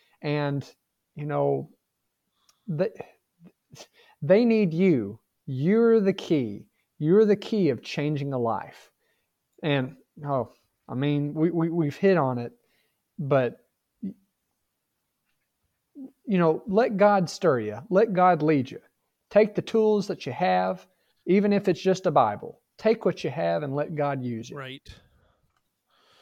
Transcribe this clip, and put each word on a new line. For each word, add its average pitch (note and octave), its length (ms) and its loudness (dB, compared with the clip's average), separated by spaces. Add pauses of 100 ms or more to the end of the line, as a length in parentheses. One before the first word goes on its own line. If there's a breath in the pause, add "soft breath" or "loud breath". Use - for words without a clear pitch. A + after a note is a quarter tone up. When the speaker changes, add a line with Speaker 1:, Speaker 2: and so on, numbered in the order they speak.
(220)
Speaker 1:
And, D3 420 -2 (520)
you D3 100 -10
know, C#3+ 440 -2 (960)
they, F3 220 -2 (1300 loud breath)
they F#3+ 220 4
need A3 300 2
you. C#3 440 2 (280)
You're G#3+ 540 2
the F#3+ 120 0
key. B2+ 540 -2 (320)
You're F3+ 260 4
the G#3 120 4
key G3+ 340 0
of A2+ 120 -4
changing C#3+ 500 -4
a C3 60 -2
life. A2+ 520 -6 (720)
And, C#3 340 -2 (280)
oh, C#3 280 -4 (360)
I A#2+ 60 -10
mean, D3 400 -2
we, D#3+ 160 0
we, E3+ 200 -2
we've D#3+ 260 -2
hit G3 220 2
on C3 200 0
it, A#2+ 140 -8 (680)
but, C3+ 380 0 (2750)
you F#3+ 120 0
know, E3 280 2
let A3 300 0
God G3 320 4
stir C#3+ 320 0
you. G#2+ 180 -8 (120)
Let G#3+ 220 2
God F3+ 300 4
lead D3+ 280 2
you. - 100 -16 (500)
Take G#3 240 2
the - 80 -2
tools G#3+ 460 0
that - 180 -10
you - 60 -8
have, F#3 540 -2 (400)
even G3+ 260 4
if G3+ 160 0
it's F3+ 120 0
just F#3 260 0
a E3+ 40 0
Bible. A#2 500 0 (180)
Take A3 260 0
what F3 200 -2
you D#3 60 -4
have E3+ 320 -2
and C#3 120 -8
let D3 200 -6
God C#3+ 280 -4
use A#2 280 -8
it. - 60 -16
Speaker 2:
Right. C3+ 320 -16 (1300 soft breath)